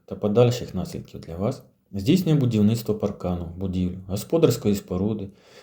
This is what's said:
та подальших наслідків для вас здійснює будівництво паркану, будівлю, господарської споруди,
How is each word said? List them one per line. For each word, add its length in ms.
та 100
подальших 600
наслідків 440
для 160
вас 280
здійснює 440
будівництво 600
паркану, 640
будівлю, 400
господарської 680
споруди, 540